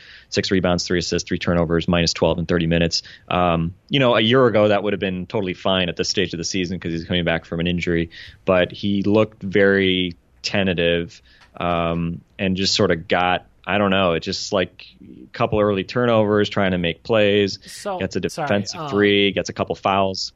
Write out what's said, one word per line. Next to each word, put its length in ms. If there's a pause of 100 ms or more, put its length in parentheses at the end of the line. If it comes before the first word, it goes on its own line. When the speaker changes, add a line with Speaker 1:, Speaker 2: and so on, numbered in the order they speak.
(280)
Speaker 1:
six 220
rebounds, 360
three 120
assists, 280
three 120
turnovers, 500
minus 240
twelve 260
in 60
thirty 220
minutes. 360 (260)
Um, 440 (160)
you 100
know, 160
a 60
year 260
ago, 220
that 140
would 100
have 80
been 260
totally 280
fine 340
at 80
this 140
stage 240
of 40
the 60
season 340
'cause 140
he's 140
coming 180
back 220
from 120
an 80
injury. 440 (340)
But 260
he 320
looked 400
very 720 (280)
tentative, 800 (340)
um, 640 (180)
and 160
just 200
sort 160
of 180
got, 380 (200)
I 120
don't 120
know, 220
it 80
just, 320
like, 320 (160)
a 320
couple 260
early 260
turnovers, 680
trying 220
to 60
make 240
plays, 640
Speaker 2:
So, 340
Speaker 1:
gets 180
a 120
Speaker 2:
sorry, 180
Speaker 1:
defensive 340
Speaker 2:
um, 100
Speaker 1:
three, 420
gets 160
a 60
couple 200
fouls. 600